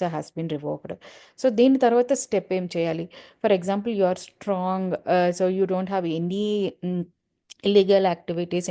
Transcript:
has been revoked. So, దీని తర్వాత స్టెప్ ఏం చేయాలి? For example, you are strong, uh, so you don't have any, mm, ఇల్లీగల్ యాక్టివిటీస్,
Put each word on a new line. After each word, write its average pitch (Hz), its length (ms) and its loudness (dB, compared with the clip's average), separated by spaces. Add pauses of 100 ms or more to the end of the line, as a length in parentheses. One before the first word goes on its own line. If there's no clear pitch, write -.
has 156 240 -8
been 165 160 -6
revoked. 151 460 -8 (480)
So, 262 80 2 (100)
దీని 262 260 6
తర్వాత 247 280 4 (100)
స్టెప్ 190 300 -4
ఏం 185 220 -2
చేయాలి? 170 320 -2 (340)
For 214 180 2
example, 202 400 -4
you 190 60 4
are 185 140 0 (100)
strong, 185 640 -4 (120)
uh, 180 260 2
so 185 160 0 (120)
you 196 60 2
don't 185 300 -2
have 180 100 -2 (140)
any, 202 640 -2
mm, 180 220 -4 (640)
ఇల్లీగల్ 196 420 6
యాక్టివిటీస్, 175 600 -4